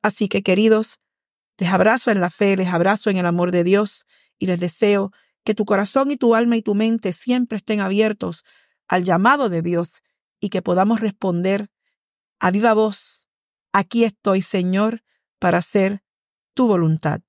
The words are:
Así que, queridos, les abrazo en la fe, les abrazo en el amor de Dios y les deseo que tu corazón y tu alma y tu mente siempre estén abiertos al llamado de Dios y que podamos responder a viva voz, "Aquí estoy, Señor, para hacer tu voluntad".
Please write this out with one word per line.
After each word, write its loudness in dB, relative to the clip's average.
Así -2
que, -4
queridos, 2
les -2
abrazo 2
en 0
la 0
fe, 0
les -2
abrazo 0
en 0
el -2
amor 0
de 0
Dios -2
y -4
les -2
deseo 0
que -2
tu -2
corazón 0
y -4
tu 4
alma 2
y -2
tu -2
mente 0
siempre -2
estén -4
abiertos -2
al 0
llamado 2
de -2
Dios -4
y -4
que -4
podamos 2
responder -2
a 2
viva 2
voz, -2
"Aquí 2
estoy, 0
Señor, -2
para 2
hacer -2
tu 2
voluntad". 0